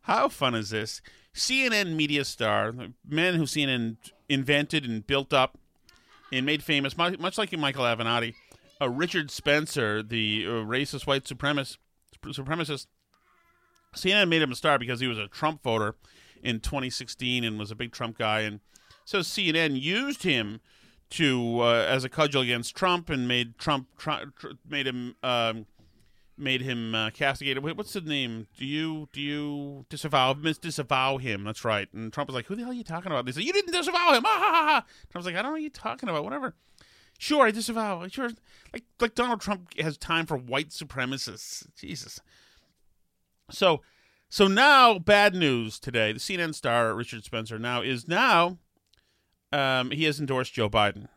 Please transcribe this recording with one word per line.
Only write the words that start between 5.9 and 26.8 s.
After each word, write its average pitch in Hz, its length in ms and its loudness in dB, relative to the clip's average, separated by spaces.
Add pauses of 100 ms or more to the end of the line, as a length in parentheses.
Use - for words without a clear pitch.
and 131 140 0
made 147 160 0
famous, 139 340 0
mu-, 175 220 0
much 180 200 -4
like 202 180 -2
Michael 139 280 0
Avenatti, 117 500 0 (460)
uh, 139 80 2
Richard 151 420 -2
Spencer, 143 720 0
the, 107 440 -2
uh, 101 40 -4 (140)
racist 131 420 -4
white 139 180 0
supremacist, 139 520 -4 (480)
supremacist. 139 600 -6 (1080)
C - 160 0
N 208 80 6
N 196 100 4
made 165 140 4
him 143 80 0
a 120 60 -6
star 147 220 4
because 123 200 -4
he 127 80 -2
was 117 120 -2
a 104 100 -6
Trump 156 340 -2
voter 110 320 0 (480)
in 117 160 -2
twenty 127 320 -4
sixteen 123 540 -4
and 110 140 -4
was 104 120 -8
a 110 60 -12
big 120 160 -10
Trump 113 260 -8
guy, 107 220 0
and 107 200 -4 (440)
so 196 180 -2
C 180 280 -2
N 156 60 2
N 156 200 2
used 202 460 -2
him 113 380 0 (500)
to, 120 500 0
uh, 117 280 4
as 131 140 2
a 131 60 -6
cudgel 147 320 0
against 120 340 -2
Trump 175 360 0
and 127 180 -2
made 123 300 -2
Trump 139 280 0 (120)
tr-, 147 380 -6
tr-, - 120 -16 (180)
made 143 200 -2
him, 123 360 -6
um, 113 440 0 (720)
made 131 240 -2
him, 117 320 -4